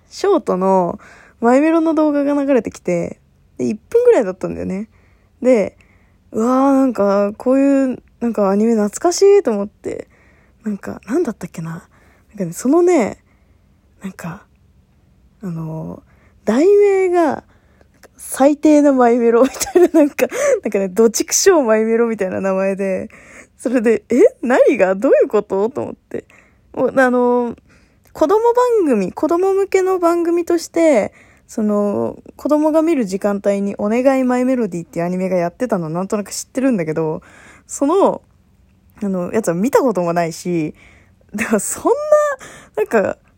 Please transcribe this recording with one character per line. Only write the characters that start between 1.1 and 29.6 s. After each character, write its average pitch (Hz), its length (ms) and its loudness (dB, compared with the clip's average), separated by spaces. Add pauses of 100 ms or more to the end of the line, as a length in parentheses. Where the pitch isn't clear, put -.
マ 240 160 4
イ 285 40 4
メ 320 100 2
ロ 330 100 2
の 320 120 0
動 302 200 2
画 285 100 0
が 285 180 -2
流 277 120 0
れ 233 80 2
て 185 100 -8
き - 80 -16
て、 - 400 -6 (380)
で、 247 100 -4
一 220 80 -2
分 480 300 0
ぐ 480 80 8
ら 311 80 4
い - 20 0
だ 185 60 -6
っ 185 60 -8
た 175 120 -8
ん 170 60 -8
だ 170 80 -8
よ 185 40 -6
ね。 190 240 -6 (520)
で、 233 360 2 (540)
う - 80 -4
わ 226 80 0
ー、 269 260 2
な 269 120 4
ん 254 80 0
か、 202 440 0
こ 254 160 0
う 269 60 2
い 269 360 2
う、 - 80 -16 (180)
な 240 80 -2
ん 220 40 -4
か 208 160 0
ア 196 60 0
ニ 214 100 0
メ 233 100 2
懐 208 260 -2
か 349 100 0
し 339 120 -2
い 403 200 6
と 247 80 -2
思 202 140 -4
っ - 20 -8
て。 - 400 -12 (560)
な 214 80 -6
ん 196 60 -8
か、 - 280 -14
な 277 140 -4
ん 359 40 0
だ 233 100 -4
っ - 20 -20
た 180 120 -12
っ - 40 -20
け 170 100 -12
な。 165 280 -12 (400)
な - 60 -20
ん - 20 -16
か 185 80 -6
ね、 165 80 -8
そ - 160 -4
の 339 120 4
ね、 349 400 0 (800)
な 190 100 -12
ん - 20 -16
か、 170 320 -14 (960)
あ 196 60 -12
の 160 540 -10 (440)
ー、 - 20 -8
題 247 180 2
名 392 440 4
が、 339 340 0 (720)
最 285 400 0
低 302 260 4
な 285 120 4
マ 247 160 4
イ 240 80 2
メ 233 120 2
ロ 233 140 4
み 269 60 4
た - 280 -4
い 349 40 6
な、 320 80 6
な 311 140 4
ん 294 60 0
か、 - 180 -2 (360)
な 233 60 -6
ん - 20 -6
か 208 80 -2
ね、 196 80 -2
ど 214 220 2
ち 330 160 -4
く - 80 -8
し - 180 4
ょ 330 80 4
う 277 40 2
マ 220 140 2
イ 220 60 0
メ 226 140 0
ロ 233 100 0
み 226 80 -4
た 202 100 -4
い 185 40 -4
な 208 100 -4
名 190 140 -2
前 190 240 -2
で、 196 320 -6 (480)
そ - 100 -8
れ 240 140 0
で、 214 280 0
「え？ 233 60 0 (260)
何 302 360 2
が？ 190 180 2
ど 240 140 0
う - 20 2
い 508 40 6 (100)
う - 20 2
こ 208 160 0
と？」 196 260 -2
と 120 120 -8
思 101 100 -8
っ - 20 -14
て。 - 300 -14 (500)
も 262 120 -2
う、 - 120 -2
あ 254 120 4
の 247 440 0
ー、 - 40 -20 (560)
子 - 160 2
供 453 240 2
番 466 340 2
組、 202 240 -2
子 - 160 -4
供 370 260 0
向 392 140 -2